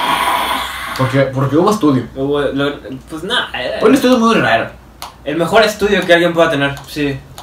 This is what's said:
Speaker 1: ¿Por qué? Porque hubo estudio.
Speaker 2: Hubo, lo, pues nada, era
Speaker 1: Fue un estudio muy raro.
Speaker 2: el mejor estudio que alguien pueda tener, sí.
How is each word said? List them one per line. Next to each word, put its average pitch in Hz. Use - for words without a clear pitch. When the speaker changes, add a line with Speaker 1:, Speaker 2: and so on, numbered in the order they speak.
Speaker 1:
¿Por 127
qué? 135
Porque 135
hubo 196
estudio. 139
Speaker 2:
Hubo, 143
lo, 139
pues 160
nada, 220
era 127
Speaker 1:
Fue 233
un 262
estudio 254
muy 226
raro. 113
Speaker 2:
el 151
mejor 175
estudio 202
que 175
alguien 170
pueda 165
tener, 139
sí. 143